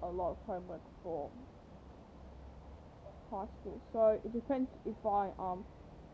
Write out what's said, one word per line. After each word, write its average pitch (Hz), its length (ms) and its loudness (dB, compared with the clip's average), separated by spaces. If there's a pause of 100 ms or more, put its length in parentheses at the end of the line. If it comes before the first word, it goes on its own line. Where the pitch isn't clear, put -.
a 170 40 -2
lot 175 240 0
of - 140 -4
homework 180 360 -4 (200)
for 160 280 -2 (2000)
high 202 160 -2 (140)
school, 208 200 -8 (120)
so 220 280 10
it 226 120 -4
depends 262 360 4 (160)
if 220 200 -2
I, 202 240 6 (100)
um, 185 240 -2 (500)